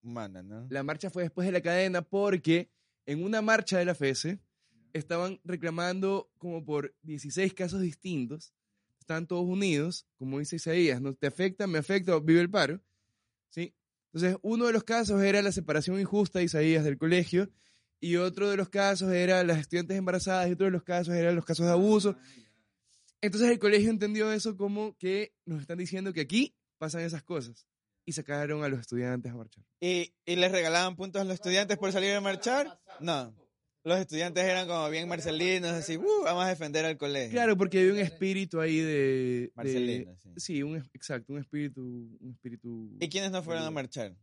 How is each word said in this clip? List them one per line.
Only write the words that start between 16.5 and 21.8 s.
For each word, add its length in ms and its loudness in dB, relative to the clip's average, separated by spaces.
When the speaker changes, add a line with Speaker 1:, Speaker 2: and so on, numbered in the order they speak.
Speaker 2:
del 140 0
colegio, 520 2
y 160 0
otro 340 0
de 80 0
los 100 -2
casos 440 2
era 320 4
las 160 4
estudiantes 360 -4
embarazadas, 540 0
y 20 2
otro 140 2
de 60 4
los 100 -2
casos 320 -2
eran 220 4
los 100 -2
casos 180 0
de 80 6
abuso. 460 4